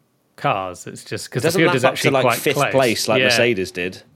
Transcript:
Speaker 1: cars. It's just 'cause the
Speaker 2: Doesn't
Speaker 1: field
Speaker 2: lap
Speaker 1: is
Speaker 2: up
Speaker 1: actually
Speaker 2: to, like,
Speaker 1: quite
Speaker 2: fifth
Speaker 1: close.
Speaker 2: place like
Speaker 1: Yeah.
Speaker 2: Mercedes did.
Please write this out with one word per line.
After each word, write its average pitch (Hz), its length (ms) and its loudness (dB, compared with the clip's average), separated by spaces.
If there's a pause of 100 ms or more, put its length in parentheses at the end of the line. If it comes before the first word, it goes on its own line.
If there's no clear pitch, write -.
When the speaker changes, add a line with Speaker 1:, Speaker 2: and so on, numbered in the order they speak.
(360)
Speaker 1:
cars. 95 500 -4
It's - 200 -16
just - 260 -12
'cause 127 100 -4
the 151 60 0
Speaker 2:
Doesn't 170 120 0
Speaker 1:
field 165 100 4
Speaker 2:
lap 175 60 2
Speaker 1:
is 123 100 2
Speaker 2:
up 131 80 2
Speaker 1:
actually - 160 -2
Speaker 2:
to, 139 60 4
like, 131 80 2
Speaker 1:
quite 120 160 2
Speaker 2:
fifth 147 160 -2
Speaker 1:
close. 135 160 0
Speaker 2:
place 127 360 2
like 110 120 2
Speaker 1:
Yeah. 131 80 2
Speaker 2:
Mercedes 117 440 0
did. 92 320 -8 (120)